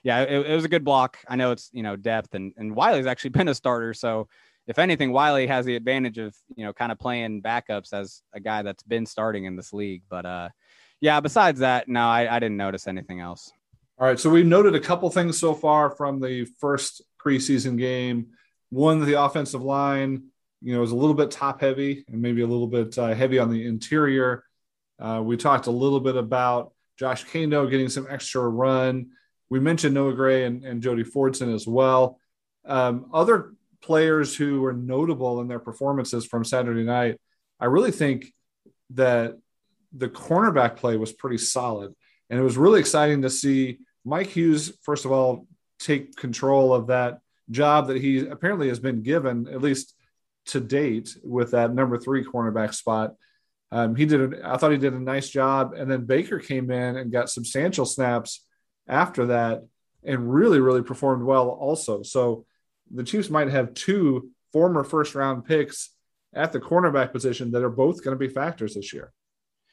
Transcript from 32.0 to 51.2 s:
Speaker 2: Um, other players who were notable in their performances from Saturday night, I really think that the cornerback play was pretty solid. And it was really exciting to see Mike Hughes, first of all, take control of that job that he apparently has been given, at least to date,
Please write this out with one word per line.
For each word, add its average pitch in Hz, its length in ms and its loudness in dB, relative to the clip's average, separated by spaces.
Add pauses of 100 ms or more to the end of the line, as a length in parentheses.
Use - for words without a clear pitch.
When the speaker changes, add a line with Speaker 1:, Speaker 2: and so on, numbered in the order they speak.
Speaker 2:
Um, 127 500 0
other 180 380 2 (300)
players 156 520 2
who 143 280 0
were 131 100 0
notable 127 720 -2
in 120 40 -6
their 123 140 -8
performances 127 640 -4
from 117 200 -4
Saturday 120 380 -2
night, 120 380 0 (400)
I 123 60 0
really 190 260 4
think 139 400 -2 (580)
that 120 440 2 (580)
the 127 160 -6
cornerback 165 680 2
play 117 200 0
was 110 160 -4
pretty 123 260 -6
solid. 113 560 -4 (340)
And 123 120 -2
it - 20 2
was 123 140 2
really 185 240 6
exciting 151 420 2
to 131 80 0
see 131 480 -2 (260)
Mike 165 240 -4
Hughes, 160 540 0
first 147 220 -4
of 131 80 -2
all, 127 340 0 (320)
take 143 380 -4
control 135 580 2
of 117 140 0
that 123 320 0 (300)
job 147 360 4
that 131 120 -2
he 135 280 0
apparently 170 420 -2
has 120 120 -4
been 120 220 -4
given, 127 440 -2
at 135 160 -8
least 139 320 -2 (520)
to 139 140 -4
date, 120 640 -2